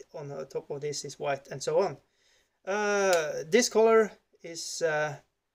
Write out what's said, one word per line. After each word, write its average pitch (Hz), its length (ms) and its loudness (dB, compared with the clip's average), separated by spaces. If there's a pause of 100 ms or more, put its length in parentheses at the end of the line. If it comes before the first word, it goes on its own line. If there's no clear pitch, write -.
(160)
on 151 140 -12
the 147 160 -10
top - 260 -10
of 147 100 -8
this 147 240 -6
is 143 140 -14
white, 143 300 -4
and 139 140 -10
so 147 180 2
on. 165 160 -2 (680)
Uh, 190 840 0
this 214 200 4
color 220 420 6 (320)
is, 165 400 -8
uh, 151 320 0 (400)